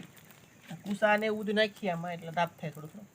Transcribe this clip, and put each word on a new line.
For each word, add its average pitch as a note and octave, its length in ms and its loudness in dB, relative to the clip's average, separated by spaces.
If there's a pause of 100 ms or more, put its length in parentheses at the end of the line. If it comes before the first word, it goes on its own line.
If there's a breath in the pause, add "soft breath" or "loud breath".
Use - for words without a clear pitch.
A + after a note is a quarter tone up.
(800)
કુસા G#3 360 4
ને G#3+ 80 0
એવું G#3+ 180 0
બધું G#3 120 0
નાખીએ G#3 340 2
આમાં E3+ 240 -4
એટલે E3 180 -10
તાપ E3+ 300 0
થાય D#3 100 -6
થોડો D3+ 160 -14
થોડો. G3+ 280 -18